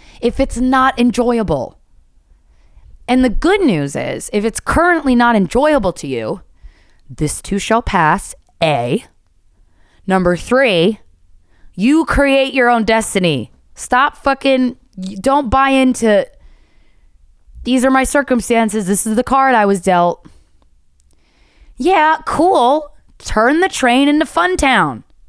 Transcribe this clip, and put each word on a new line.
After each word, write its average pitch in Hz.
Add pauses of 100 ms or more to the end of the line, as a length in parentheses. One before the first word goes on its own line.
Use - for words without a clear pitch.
(200)
if 233
it's 269
not 262
enjoyable? 226 (1300)
And 254
the 247
good 381
news 151
is, 131
if 208
it's 220
currently 320
not 240
enjoyable 220
to -
you, 123 (680)
this 143
too 202
shall 226
pass, 170 (260)
A. 143 (1040)
Number 180
three, 214 (760)
you 285
create 269
your 247
own 233
destiny. 185 (220)
Stop 269
fucking, 269 (180)
y-, 190
don't 269
buy 269
into, 240 (1400)
"These 247
are 262
my 262
circumstances. 226
This 196
is 220
the 247
card 269
I 214
was 196
dealt." 175 (1500)
Yeah, 311 (100)
cool. 294 (240)
Turn 254
the 381
train 262
into 294
Fun 359
Town, 180 (260)